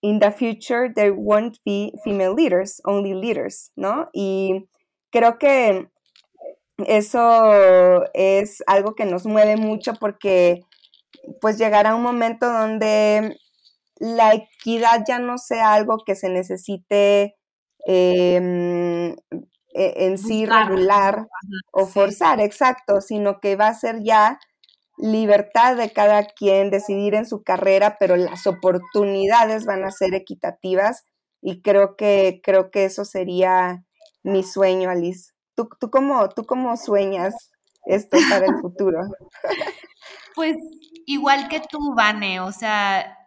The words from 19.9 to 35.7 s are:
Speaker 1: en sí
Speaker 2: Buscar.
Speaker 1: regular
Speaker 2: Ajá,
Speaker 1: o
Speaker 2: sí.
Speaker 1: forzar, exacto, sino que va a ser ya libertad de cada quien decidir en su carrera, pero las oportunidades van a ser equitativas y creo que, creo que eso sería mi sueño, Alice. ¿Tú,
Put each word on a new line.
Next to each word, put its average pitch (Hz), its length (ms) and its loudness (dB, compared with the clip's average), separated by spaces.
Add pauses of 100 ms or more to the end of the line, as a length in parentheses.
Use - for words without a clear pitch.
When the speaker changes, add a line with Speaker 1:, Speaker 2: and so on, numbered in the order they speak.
Speaker 1:
en 190 120 0
sí 220 280 -4
Speaker 2:
Buscar. 220 220 4
Speaker 1:
regular 196 520 2
Speaker 2:
Ajá, 220 80 -14 (440)
Speaker 1:
o 190 140 0
Speaker 2:
sí. 196 80 -8
Speaker 1:
forzar, 208 480 0
exacto, 208 600 0
sino 202 380 -4
que 196 160 -2
va 208 120 2
a 220 60 0
ser 226 300 -6
ya 220 360 2 (580)
libertad 220 760 2
de 233 160 -4
cada 208 340 2
quien 196 440 0
decidir 202 460 -2
en 220 100 -2
su 214 180 -10
carrera, 190 560 2
pero 185 160 4
las 180 320 -2
oportunidades 196 1160 0
van 196 180 -4
a 196 80 -6
ser 190 240 -2
equitativas 190 880 -4 (360)
y 180 200 -10
creo 196 340 2
que, 196 480 0
creo 190 280 2
que 196 140 0
eso 196 200 -6
sería 180 800 -2 (400)
mi 190 200 -2
sueño, 185 460 0
Alice. 180 420 -6 (240)
¿Tú, 226 140 -6 (100)